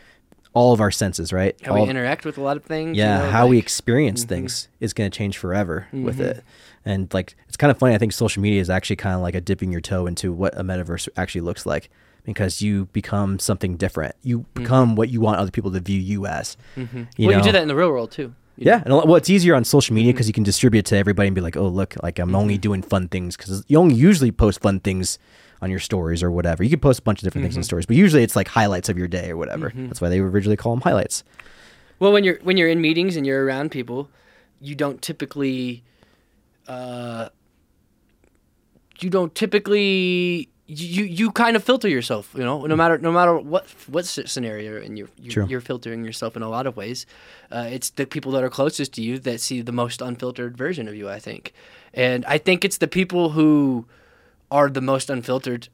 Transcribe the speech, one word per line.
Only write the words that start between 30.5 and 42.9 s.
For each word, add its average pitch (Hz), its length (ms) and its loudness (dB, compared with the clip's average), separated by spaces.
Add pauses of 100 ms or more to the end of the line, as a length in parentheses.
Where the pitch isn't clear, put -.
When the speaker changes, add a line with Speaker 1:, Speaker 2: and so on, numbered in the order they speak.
Speaker 1:
call 117 160 -2
'em 127 80 -2
highlights. - 420 0 (760)
Speaker 2:
Well, 196 120 4
when 208 120 6
you're, 180 200 0
when 185 140 2
you're 170 120 4
in 165 120 2
meetings 165 340 2
and 143 120 -2
you're 135 180 0
around 135 260 -4
people, 127 380 -8 (500)
you 143 160 -14
don't 143 260 -4
typically, 131 840 -6 (840)
uh, 123 640 -12 (1700)
you 180 100 -6
don't 175 240 0
typically, 190 1160 0 (180)
you, 160 200 -10
you, 180 180 -2
you 196 260 -2
kind 233 240 2
of 214 80 -2
filter 254 240 2
yourself, 120 480 -4
you 131 80 -6
know, 135 220 -4
no 156 100 0
Speaker 1:
Mm. - 20 2
Speaker 2:
matter, 165 220 4